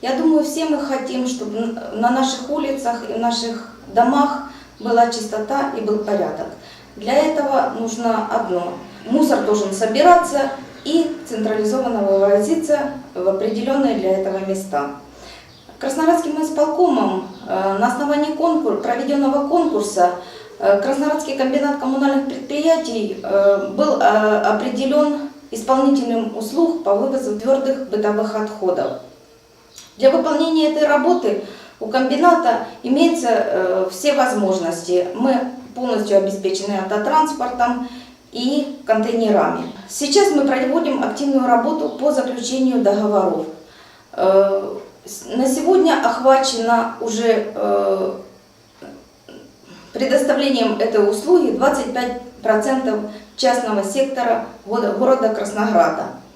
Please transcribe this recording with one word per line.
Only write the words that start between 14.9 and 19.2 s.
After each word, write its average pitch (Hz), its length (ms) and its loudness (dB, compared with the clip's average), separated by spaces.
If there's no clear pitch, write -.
Красноградским 320 640 0
исполкомом, 294 880 0
э, 196 320 -2
на 233 80 2
основании 294 480 0
конкур-, 320 460 0
проведенного 277 680 0